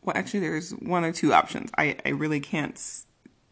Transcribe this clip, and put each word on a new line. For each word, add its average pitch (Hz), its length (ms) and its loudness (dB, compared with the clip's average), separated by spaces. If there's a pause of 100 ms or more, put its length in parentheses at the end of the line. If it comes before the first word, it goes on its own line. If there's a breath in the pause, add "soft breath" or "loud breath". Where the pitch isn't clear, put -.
well, - 140 -2
actually, 190 240 -2
there's 165 320 -2
one 170 320 0
or 165 80 0
two 151 200 2
options. - 460 4
I, 151 260 2
I 135 40 2
really 147 320 0
can't 143 340 -4
s-, - 320 -8 (460)